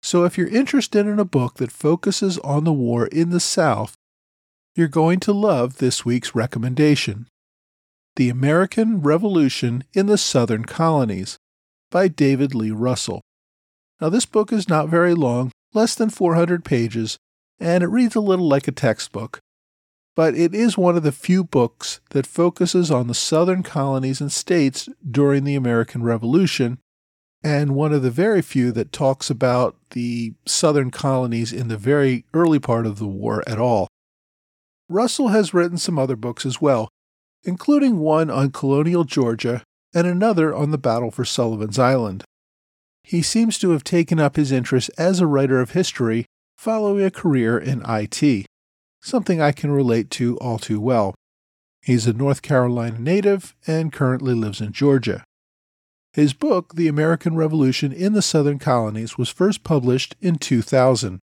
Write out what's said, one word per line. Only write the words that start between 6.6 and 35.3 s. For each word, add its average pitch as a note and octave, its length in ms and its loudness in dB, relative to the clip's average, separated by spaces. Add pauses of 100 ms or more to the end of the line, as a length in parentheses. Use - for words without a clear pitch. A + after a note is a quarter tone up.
The B2 120 4
American F3 720 2
Revolution C#3+ 840 0 (100)
in G3 120 2
the G3+ 140 2
Southern A2+ 460 0
Colonies C3 720 -2 (520)
by F#3 180 2
David C3+ 460 0
Lee A2 160 -2
Russell. A2+ 520 -4 (760)
Now, D#3+ 100 0
this A3+ 180 0
book G#3+ 260 0
is G3+ 160 -2
not D#3 200 2
very E3+ 260 2
long, B2+ 360 0 (220)
less - 220 0
than A3 160 0
four F3 240 0
hundred E3+ 280 0
pages, A2+ 540 -2 (420)
and F3 240 2
it F3 40 0
reads A#3 260 0
a A3+ 60 2
little F#3 280 2
like C#3 200 2
a C#3 40 -4
textbook. - 680 -4 (760)
But D#3+ 180 2
it E3+ 220 2
is A3 220 2
one F3+ 180 2
of E3 80 0
the D3+ 80 2
few F3+ 320 0
books - 560 -2 (120)
that C3+ 140 0
focuses F3 640 0
on B2 180 2
the A#2 60 -4
Southern F3 500 0
colonies C3+ 580 -2
and C#3+ 100 -6
states - 560 -2 (180)
during C#3 380 2
the C#3+ 120 -2
American A#2+ 480 0
Revolution, A#2+ 760 0 (640)
and D3 320 0
one D3 160 0
of D3 100 2
the B2+ 80 2
very F3+ 320 2
few B2 300 0
that A2 220 -4
talks C3+ 360 -2
about B2 460 0 (140)
the A#2+ 440 -6 (120)
Southern D3 440 0
colonies A#2+ 640 -2
in A#2 160 -6
the A2 80 -4
very B2+ 480 2 (100)
early D#3+ 260 2
part A#2 260 -2
of G#2 120 -4
the G#2+ 80 -8
war G#2 400 -4
at G#2+ 140 -6
all. A#2 300 0 (1000)
Russell A#3 400 0
has G#3 260 2